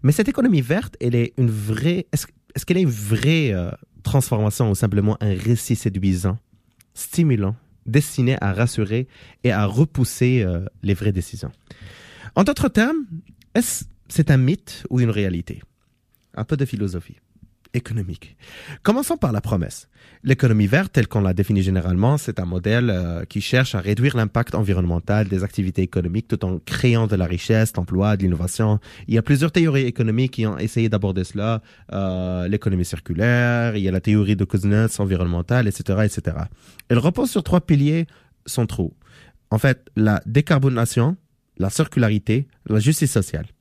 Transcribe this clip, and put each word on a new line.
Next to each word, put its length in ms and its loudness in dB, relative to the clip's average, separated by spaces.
Mais 100 4
cette 160 2
économie 340 2
verte, 380 -4
elle 140 -2
est 240 0
une 140 2
vraie, 600 -2
est-ce, 140 -4
est-ce 100 -8
qu'elle 120 2
est 40 4
une 80 4
vraie, 640 0
euh, 160 -2
transformation 720 2
ou 40 2
simplement 460 2
un 140 0
récit 400 0
séduisant, 640 0
stimulant, 600 0
destiné 560 2
à 120 0
rassurer 540 -2
et 80 4
à 160 2
repousser, 760 0
euh, 240 -2
les 140 0
vraies 160 -2
décisions ? 400 -6
En 100 4
d'autres 260 2
termes, 360 2
est-ce, 300 -2
c'est 240 0
un 60 2
mythe 520 -2
ou 100 0
une 120 2
réalité ? 500 -4
Un 100 -6
peu 140 -4
de 80 0
philosophie 520 -6
économique. 600 -8
Commençons 340 0
par 140 0
la 100 -2
promesse. 480 -4
L'économie 440 4
verte, 260 0
telle 140 2
qu'on 140 0
la 120 2
définit 300 2
généralement, 560 2
c'est 200 -8
un 60 -4
modèle, 460 0
euh, 340 -4
qui 160 -6
cherche 320 0
à 60 -2
réduire 360 0
l'impact 380 0
environnemental 760 0
des 160 -2
activités 380 -2
économiques 460 -2
tout 180 -4
en 140 -4
créant 480 0
de 80 0
la 100 0
richesse, 480 0
de 40 -4
l'emploi, 380 0
de 60 -2
l'innovation. 580 0
Il 80 0
y 20 6
a 60 2
plusieurs 280 2
théories 340 2
économiques 480 0
qui 120 -2
ont 140 -4
essayé 280 0
d'aborder 360 0
cela. 400 -4
Euh, 540 -4
l'économie 380 0
circulaire, 880 0
il 60 -2
y 60 0
a 40 0
la 100 0
théorie 340 4
de 100 0
Kuznets 560 0
environnementale, 640 0
et 40 0
cetera, 340 0
et 40 2
cetera. 400 -6
Elle 100 4
repose 320 0
sur 100 -2
trois 200 2
piliers 440 2
centraux. 480 -2
En 80 0
fait, 380 0
la 320 2
décarbonation, 880 2
la 140 -2
circularité, 760 0
la 100 2
justice 340 2
sociale. 360 -2